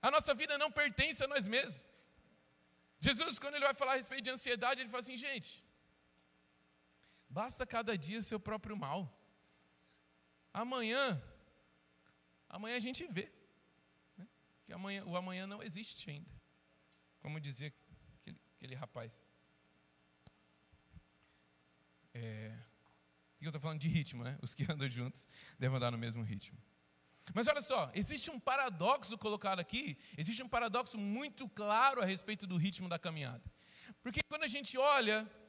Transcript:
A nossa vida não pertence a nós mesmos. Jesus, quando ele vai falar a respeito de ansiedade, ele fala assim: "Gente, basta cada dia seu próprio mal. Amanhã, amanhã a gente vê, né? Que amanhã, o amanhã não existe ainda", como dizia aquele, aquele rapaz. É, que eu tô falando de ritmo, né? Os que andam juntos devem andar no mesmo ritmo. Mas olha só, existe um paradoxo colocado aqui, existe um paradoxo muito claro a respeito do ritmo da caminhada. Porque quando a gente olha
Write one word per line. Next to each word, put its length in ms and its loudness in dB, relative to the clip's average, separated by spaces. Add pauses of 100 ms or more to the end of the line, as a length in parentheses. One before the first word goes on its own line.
A 100 6
nossa 240 4
vida 220 0
não 140 2
pertence 540 2
a 20 0
nós 200 0
mesmos. 420 -2 (1120)
Jesus, 380 4
quando 180 -2
ele 80 2
vai 100 6
falar 180 2
a 40 6
respeito 280 -4
de 60 0
ansiedade, 500 2
ele 80 -6
fala 120 -4
assim: 160 -6
"Gente, 480 -6 (1600)
basta 380 -2
cada 300 0
dia 260 -2
seu 160 -2
próprio 380 -4
mal. 360 -2 (1400)
Amanhã, 720 0 (1300)
amanhã 280 -6
a 40 0
gente 260 -4
vê, 240 -4 (840)
né? 100 -16 (380)
Que 80 -16
amanhã, 320 -6
o 120 -4
amanhã 300 -4
não 160 -10
existe 480 -8
ainda", 200 -10 (920)
como 200 -6
dizia 320 -8 (480)
aquele, 200 -16 (160)
aquele 180 -14
rapaz. 500 -12 (3000)
É, 420 -8 (840)
que 80 -10
eu 60 -4
tô 80 -6
falando 200 -2
de 80 2
ritmo, 360 2
né? 180 -6
Os 120 -4
que 160 0
andam 180 0
juntos 400 -4 (300)
devem 180 2
andar 160 2
no 60 -2
mesmo 240 -2
ritmo. 360 -6 (760)
Mas 120 2
olha 160 4
só, 320 2
existe 360 0
um 100 -6
paradoxo 800 2
colocado 420 0
aqui, 380 -4 (180)
existe 260 -2
um 60 -8
paradoxo 480 2
muito 520 -4
claro 520 4
a 40 4
respeito 420 -2
do 100 0
ritmo 320 2
da 100 0
caminhada. 440 -6 (600)
Porque 260 -2
quando 160 -2
a 40 2
gente 300 -2
olha 520 6 (180)